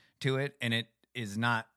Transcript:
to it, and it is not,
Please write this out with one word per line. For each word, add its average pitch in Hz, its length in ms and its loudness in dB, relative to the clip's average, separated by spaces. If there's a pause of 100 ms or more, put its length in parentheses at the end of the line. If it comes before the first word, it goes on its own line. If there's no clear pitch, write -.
(200)
to 131 160 0
it, 139 240 -2
and 117 140 0
it 113 120 0 (280)
is 107 240 -6
not, 117 280 2 (100)